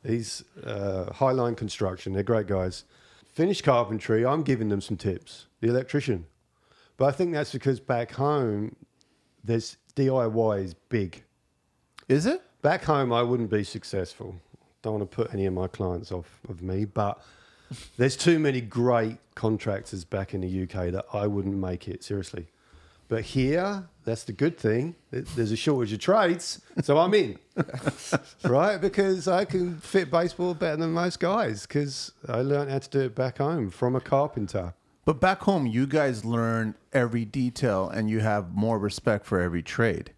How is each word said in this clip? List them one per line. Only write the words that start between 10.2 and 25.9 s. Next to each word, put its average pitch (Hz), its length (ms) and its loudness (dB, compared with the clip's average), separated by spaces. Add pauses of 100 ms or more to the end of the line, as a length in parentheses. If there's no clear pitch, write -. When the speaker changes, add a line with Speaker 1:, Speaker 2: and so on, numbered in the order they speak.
Speaker 1:
Y 110 320 2
is 92 160 -6
big. - 500 -4 (840)
Speaker 2:
Is 151 180 4
it? 330 160 0 (200)
Speaker 1:
Back 160 220 2
home, 139 280 2
I 120 100 4
wouldn't 120 280 0
be 104 140 2
successful. 98 720 -8 (460)
Don't 110 120 -2
wanna 104 120 -2
put - 280 -4
any 98 120 0
of 92 80 0
my 92 120 -2
clients 90 460 -4
off 90 360 -10
of 87 140 -10
me, 92 220 -2
but 104 360 -4 (380)
<laughs> - 380 -18
there's 135 200 4
too 170 220 6
many 139 220 2
great 117 560 2 (180)
contractors 104 680 -2
back 95 300 -4
in 95 80 -4
the 92 60 -4
U 92 180 -2
K 90 240 -4
that 92 220 -4
I 104 140 -2
wouldn't 98 300 -2
make 92 320 -6
it, - 160 -12
seriously. 92 420 -8 (640)
But 110 160 -2
here, 175 640 0 (160)
that's 113 200 -4
the - 80 -8
good 156 260 0
thing. 123 360 0 (160)
Th-, 127 140 -6 (120)
there's 110 160 0
a 113 40 -2
shortage 123 360 0